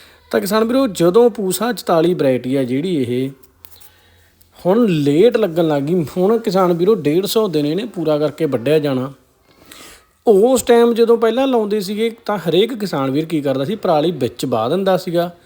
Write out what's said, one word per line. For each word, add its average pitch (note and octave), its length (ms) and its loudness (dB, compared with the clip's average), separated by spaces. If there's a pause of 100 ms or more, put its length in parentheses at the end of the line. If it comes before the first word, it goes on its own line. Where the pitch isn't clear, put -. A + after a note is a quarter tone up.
(300)
ਤਾਂ A3 100 2
ਕਿਸਾਨ G#3 240 0
ਵੀਰੋ, B3+ 220 0
ਜਦੋਂ G3 440 4
ਪੂਸਾ G3+ 420 -4
ਚੁਤਾਲੀ E3+ 420 0
ਵਰਾਇਟੀ C3 420 0
ਹੈ C#3 80 0
ਜਿਹੜੀ, C#3+ 320 -2
ਇਹ B2+ 340 -2 (1300)
ਹੁਣ G#3+ 280 2
ਲੇਟ E3 500 2
ਲੱਗਣ F3 320 0
ਲੱਗ D3 140 0
ਗਈ। E3 220 -2 (120)
ਹੁਣ F#3+ 220 2
ਕਿਸਾਨ F#3+ 340 0
ਵੀਰੋ F3+ 220 2
ਡੇਢ E3+ 320 0
ਸੌ A3 220 0
ਦਿਨ D3+ 180 -2
ਇਹਨੇ F3 200 -4
ਪੂਰਾ D#3 320 -2
ਕਰਕੇ D3+ 280 -2
ਵੱਢਿਆ C3+ 320 0
ਜਾਣਾ। C3+ 340 -2 (1120)
ਉਸ A3+ 360 4
ਟਾਈਮ A#3 320 4
ਜਦੋਂ A#3 240 4
ਪਹਿਲਾਂ A#3 280 0
ਲਾਉਂਦੇ G#3+ 340 -2
ਸੀਗੇ, G#3 300 -4 (160)
ਤਾਂ G#3 120 -4
ਹਰੇਕ F3 360 0
ਕਿਸਾਨ E3+ 360 -4
ਵੀਰ D3 140 -2
ਕੀ D#3+ 160 -4
ਕਰਦਾ C3+ 240 -2
ਸੀ, F#3+ 120 -6
ਪਰਾਲੀ D#3+ 360 0
ਵਿੱਚ C3 340 -4
ਵਾਹ A#2+ 240 -2
ਦਿੰਦਾ F#3+ 260 0
ਸੀਗਾ। F3 340 -4 (160)